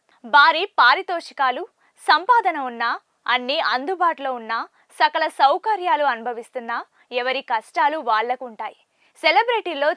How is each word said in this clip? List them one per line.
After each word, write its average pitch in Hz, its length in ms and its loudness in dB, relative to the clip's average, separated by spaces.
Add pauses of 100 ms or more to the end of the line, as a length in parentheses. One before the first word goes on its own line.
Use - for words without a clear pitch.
(240)
భారీ 294 400 4 (160)
పారితోషికాలు, 294 840 0 (380)
సంపాదన 359 580 2 (100)
ఉన్నా, 233 220 -4 (360)
అన్నీ 247 300 -2 (180)
అందుబాటులో 294 580 -2
ఉన్నా, 226 260 -6 (380)
సకల 311 280 2 (140)
సౌకర్యాలు 339 760 2
అనుభవిస్తున్నా, 233 640 -8 (340)
ఎవరి 254 400 -2
కష్టాలు 294 480 -2 (120)
వాళ్లకు 240 340 -2
ఉంటాయి. 220 340 -14 (440)
సెలబ్రిటీల్లో 339 720 2